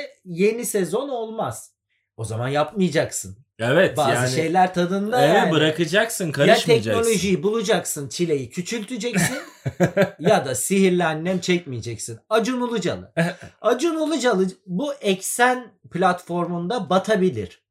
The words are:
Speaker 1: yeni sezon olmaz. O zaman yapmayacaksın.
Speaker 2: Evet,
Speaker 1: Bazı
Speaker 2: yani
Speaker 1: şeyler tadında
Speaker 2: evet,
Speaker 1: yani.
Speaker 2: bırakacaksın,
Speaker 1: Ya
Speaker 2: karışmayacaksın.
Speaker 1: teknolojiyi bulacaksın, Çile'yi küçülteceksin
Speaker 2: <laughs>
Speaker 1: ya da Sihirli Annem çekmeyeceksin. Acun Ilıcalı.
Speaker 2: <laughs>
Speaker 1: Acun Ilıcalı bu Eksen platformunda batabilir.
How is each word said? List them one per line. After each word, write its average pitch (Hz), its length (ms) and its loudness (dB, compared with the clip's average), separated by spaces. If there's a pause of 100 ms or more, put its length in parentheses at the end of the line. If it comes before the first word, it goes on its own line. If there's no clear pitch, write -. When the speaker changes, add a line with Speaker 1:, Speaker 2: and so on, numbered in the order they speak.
(260)
Speaker 1:
yeni 202 400 0
sezon 208 440 -2
olmaz. 220 640 -8 (460)
O 110 60 -8
zaman 110 240 -6
yapmayacaksın. 143 920 -2 (240)
Speaker 2:
Evet, 139 360 4
Speaker 1:
Bazı 139 140 2
Speaker 2:
yani 127 200 2
Speaker 1:
şeyler 170 420 2
tadında 196 520 0
Speaker 2:
evet, 165 100 6
Speaker 1:
yani. 180 160 4
Speaker 2:
bırakacaksın, 160 720 0
Speaker 1:
Ya 151 60 -2
Speaker 2:
karışmayacaksın. 220 720 4
Speaker 1:
teknolojiyi 196 420 2
bulacaksın, 190 680 -2
Çile'yi 147 400 -2
küçülteceksin 220 880 -4 (420)
Speaker 2:
<laughs> 185 400 2
Speaker 1:
ya 170 260 2
da 127 100 -4
Sihirli 185 500 2
Annem 165 340 -2
çekmeyeceksin. 120 800 -4 (100)
Acun 240 400 0
Ilıcalı. 147 440 -4 (240)
Speaker 2:
<laughs> - 240 -20
Speaker 1:
Acun 311 460 0
Ilıcalı 233 400 2 (180)
bu 190 280 -4
Eksen 240 800 -2 (180)
platformunda 175 1000 -2
batabilir. 185 800 0